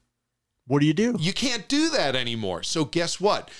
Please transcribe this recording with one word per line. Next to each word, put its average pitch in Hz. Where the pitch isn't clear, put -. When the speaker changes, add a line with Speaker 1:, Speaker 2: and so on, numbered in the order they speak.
Speaker 1:
What 139
do 151
you 156
do? 233
Speaker 2:
you 165
can't 240
do 311
that 156
anymore. 113
So 156
guess 165
what? 175